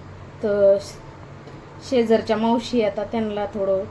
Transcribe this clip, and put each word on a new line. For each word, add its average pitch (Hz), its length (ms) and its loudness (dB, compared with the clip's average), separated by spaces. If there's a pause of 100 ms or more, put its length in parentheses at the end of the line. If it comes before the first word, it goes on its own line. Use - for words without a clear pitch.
(440)
तर 202 340 6 (1120)
शेजारच्या 226 480 4
मावशी 233 460 2
आता 202 200 -2
त्यांना 208 420 -2
थोडं 196 460 0